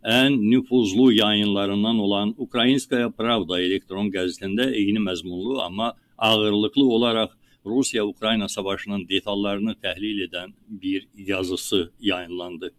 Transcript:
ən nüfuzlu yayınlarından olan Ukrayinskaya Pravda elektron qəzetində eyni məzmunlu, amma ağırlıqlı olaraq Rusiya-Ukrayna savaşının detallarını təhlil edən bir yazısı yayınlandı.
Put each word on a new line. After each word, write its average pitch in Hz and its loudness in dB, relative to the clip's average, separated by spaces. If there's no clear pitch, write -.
ən 131 4
nüfuzlu 123 4
yayınlarından 104 2
olan 101 0
Ukrayinskaya 123 0
Pravda 104 -2
elektron 95 -2
qəzetində 98 -2
eyni 107 0
məzmunlu, 92 -4
amma 101 -6
ağırlıqlı 107 2
olaraq 113 2
Rusiya-Ukrayna 107 -2
savaşının 98 -6
detallarını 101 -2
təhlil 98 -6
edən 90 -12
bir 95 -6
yazısı 92 -4
yayınlandı. 90 -6